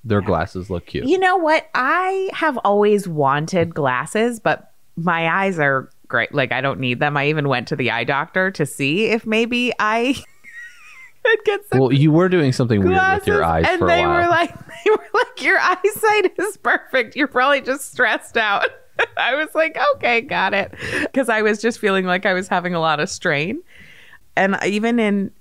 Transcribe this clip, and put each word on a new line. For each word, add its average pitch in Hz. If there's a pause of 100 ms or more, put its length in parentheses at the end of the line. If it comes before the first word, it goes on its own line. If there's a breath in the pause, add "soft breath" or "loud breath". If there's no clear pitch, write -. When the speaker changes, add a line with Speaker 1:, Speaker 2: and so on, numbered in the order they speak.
Speaker 1:
Their 104
Speaker 2:
Yeah. 90
Speaker 1:
glasses 90
look 87
cute. -
Speaker 2:
You 359
know 370
what? 320
I 370
have 302
always 208
wanted 160
glasses, 160
but - (240)
my 165
eyes 190
are 135 (180)
great. 117
Like, 131
I 123
don't 131
need 123
them. 147
I 143
even 151
went 123
to 151
the 123
eye 117
doctor 165
to 160
see 156
if 226
maybe 233
I 233
<laughs> -
could 440
get 403
some 131
Speaker 1:
Well, 131
you 143
were 175
doing 160
something 117
weird 92 (220)
with -
your 87
Speaker 2:
glasses, 82
Speaker 1:
eyes 320
Speaker 2:
and 359
Speaker 1:
for -
a -
Speaker 2:
they 349
Speaker 1:
while. 349
Speaker 2:
were 349
like, 339
<laughs> -
they 427
were - (100)
like, 480
"Your 339
eyesight 403
is 381
perfect. 247
You're 269
probably 262
just 254
stressed 240
out." 214 (260)
<laughs> -
I 247
was 311
like, 320 (160)
"Okay, 233
got 190
it." 196 (400 loud breath)
'Cause 247
I 214
was 214
just 226
feeling 190
like 185
I 190
was 185
having 180
a 165
lot 160
of 175
strain. 175 (720 loud breath)
And 190 (100)
even 220
in 202 (100)